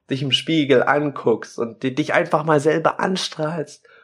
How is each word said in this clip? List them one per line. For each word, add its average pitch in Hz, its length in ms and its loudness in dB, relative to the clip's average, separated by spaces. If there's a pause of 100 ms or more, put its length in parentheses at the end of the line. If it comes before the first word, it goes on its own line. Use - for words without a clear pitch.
dich 135 140 -4
im 135 80 -4
Spiegel 139 520 2
anguckst 135 760 0
und 113 240 -8
di-, 131 100 -2
dich 143 200 -2
einfach 160 320 0
mal 151 140 4
selber 156 400 0
anstrahlst 165 840 -4 (180)